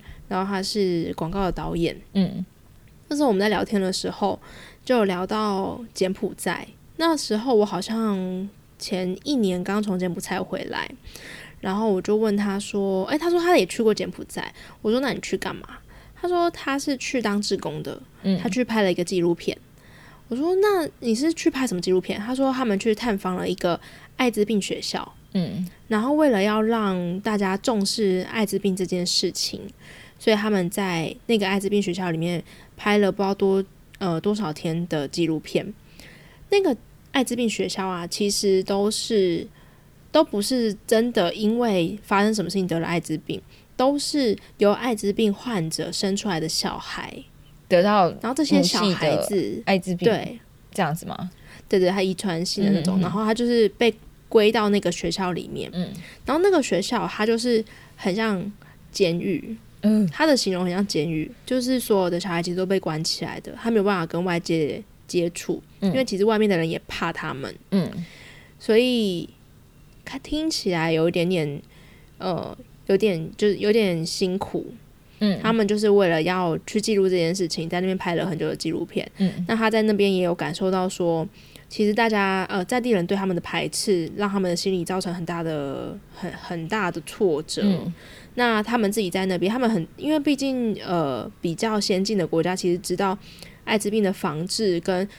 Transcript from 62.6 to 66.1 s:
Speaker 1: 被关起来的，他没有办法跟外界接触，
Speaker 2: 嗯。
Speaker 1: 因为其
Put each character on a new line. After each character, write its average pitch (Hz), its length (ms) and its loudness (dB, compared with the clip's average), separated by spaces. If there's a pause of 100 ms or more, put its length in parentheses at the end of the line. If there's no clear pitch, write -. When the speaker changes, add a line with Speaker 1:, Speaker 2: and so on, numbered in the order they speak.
Speaker 1:
被 185 160 2
关 160 240 -4
起 - 220 -4
来 - 140 -8
的， - 200 -12
他 233 120 -2
没 226 60 4
有 196 60 4
办 202 140 2
法 165 80 0
跟 170 180 -2
外 175 160 0
界 160 440 0 (240)
接 170 240 0
触， - 320 -6 (160)
Speaker 2:
嗯。 196 100 0
Speaker 1:
因 180 80 0
为 262 80 2
其 220 100 -4